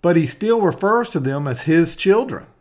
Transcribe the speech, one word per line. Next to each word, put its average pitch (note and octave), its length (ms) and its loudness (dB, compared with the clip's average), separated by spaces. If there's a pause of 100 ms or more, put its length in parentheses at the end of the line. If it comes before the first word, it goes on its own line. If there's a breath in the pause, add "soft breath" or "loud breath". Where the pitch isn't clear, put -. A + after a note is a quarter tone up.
but E3+ 160 2
he D#3+ 100 2
still A3 360 0
refers G#3+ 480 0
to D#3 100 -4
them C#3 260 -4
as B2+ 160 -6
his E3 320 2
children. G3+ 520 -2 (140)